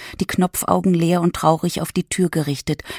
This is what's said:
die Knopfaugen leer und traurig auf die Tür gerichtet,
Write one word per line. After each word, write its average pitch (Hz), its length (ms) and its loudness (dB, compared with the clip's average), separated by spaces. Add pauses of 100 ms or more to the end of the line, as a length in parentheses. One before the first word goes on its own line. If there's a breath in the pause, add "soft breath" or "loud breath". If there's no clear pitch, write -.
(180 loud breath)
die - 80 -2
Knopfaugen 180 680 0
leer 170 280 2
und 175 160 0
traurig 160 440 2
auf 165 120 -6
die 180 160 -2
Tür 180 220 0
gerichtet, 147 520 -2 (160 loud breath)